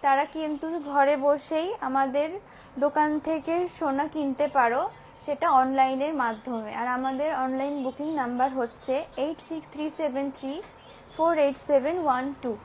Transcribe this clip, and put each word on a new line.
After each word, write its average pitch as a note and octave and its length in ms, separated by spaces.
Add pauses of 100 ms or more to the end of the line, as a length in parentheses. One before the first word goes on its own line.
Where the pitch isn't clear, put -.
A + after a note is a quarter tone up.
তারা C#4 240
কিন্তু D#4 420 (140)
ঘরে C#4+ 360
বসেই D4+ 640
আমাদের C#4 600 (380)
দোকান D4+ 400
থেকে E4 500
সোনা C#4+ 400
কিনতে C#4+ 400
পারো, C4 420 (340)
সেটা D4+ 260
অনলাইনের C4+ 640
মাধ্যমে। A3+ 600
আর A#3 120
আমাদের C4 480
অনলাইন C4 500
বুকিং C4 300
নাম্বার B3 360
হচ্ছে B3+ 440 (220)
এইট D4+ 240
সিক্স D#4+ 320
থ্রি D4+ 180
সেভেন C#4 400
থ্রি C4+ 320 (540)
ফোর D#4+ 220
এইট C#4+ 180
সেভেন C#4+ 480
ওয়ান C4+ 380
টু। A#3 220